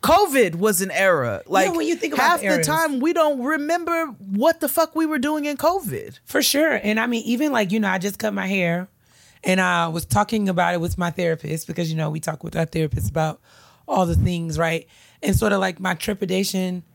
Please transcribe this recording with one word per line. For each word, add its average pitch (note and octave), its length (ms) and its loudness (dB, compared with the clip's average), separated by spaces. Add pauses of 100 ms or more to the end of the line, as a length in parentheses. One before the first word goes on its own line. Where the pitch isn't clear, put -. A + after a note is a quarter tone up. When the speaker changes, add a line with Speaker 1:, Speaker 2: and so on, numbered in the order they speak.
Speaker 1:
covid C#4 520 4
was F#3 260 2
an F#3+ 100 -6
era. D3 560 2
Like, F#3+ 220 4
Speaker 2:
Yeah, E4+ 80 0
when D#4 100 0
you E4 80 2
think - 180 -4
about B3+ 100 2
Speaker 1:
half E4 180 4
Speaker 2:
the G3+ 60 -2
Speaker 1:
the F#3+ 80 2
Speaker 2:
eras. E3 120 0
Speaker 1:
time, D#4 320 0
we D#4+ 140 2
don't D4+ 280 2
remember E4 640 -2 (140)
what G#3 400 0
the D4+ 100 -2
fuck D#4+ 260 -2
we D#4+ 100 0
were D4+ 120 -2
doing D4 280 -2
in D4 120 -4
covid. D4 680 -4
Speaker 2:
For D4 160 -2
sure. C#4+ 420 2
And G#3+ 160 0
I A3+ 80 0
mean, A#3 180 -2
even, B3+ 260 0
like, G#3+ 200 0
you A3 80 0
know, G3+ 100 2
I F#3 80 0
just G3 220 -6
cut G#3+ 140 -2
my F#3+ 140 -4
hair F3+ 400 0 (560)
and F#3 160 2
I F3 280 2
was D#3+ 180 -4
talking G#3 440 0
about F3 240 2
it F3 80 -2
with E3+ 160 -4
my F3 140 -2
therapist D#3+ 560 -4
because, E3 220 -4
you D#3+ 80 -2
know, D#3 120 -2
we D#3 100 -6
talk D#3 240 -8
with D#3+ 120 -10
our E3 100 0
therapist D#3 440 -2
about D#3 300 -2 (480)
all F#3 180 2
the E3+ 100 0
things, E3 440 0
right? E3 280 0 (360)
And G3 120 2
sort G#3+ 180 2
of, G3 60 2
like, F#3+ 200 -2
my F#3 160 -2
trepidation F#3 880 -2 (120)